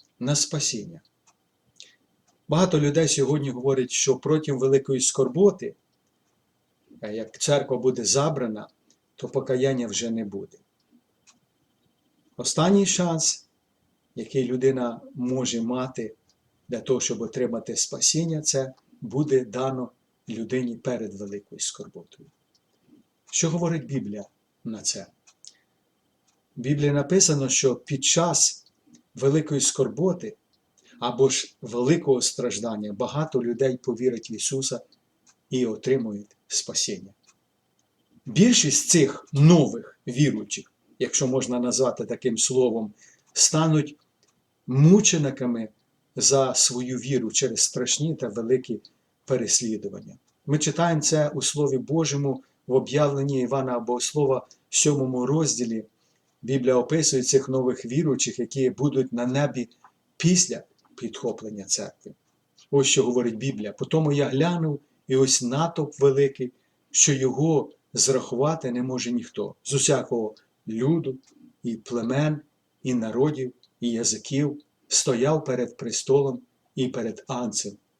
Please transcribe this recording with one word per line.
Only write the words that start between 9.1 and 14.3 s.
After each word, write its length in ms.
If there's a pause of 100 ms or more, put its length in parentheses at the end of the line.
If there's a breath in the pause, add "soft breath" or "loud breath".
то 80
покаяння 600
вже 220
не 160
буде. 320 (1800)
Останній 480
шанс, 600 (680)
який 320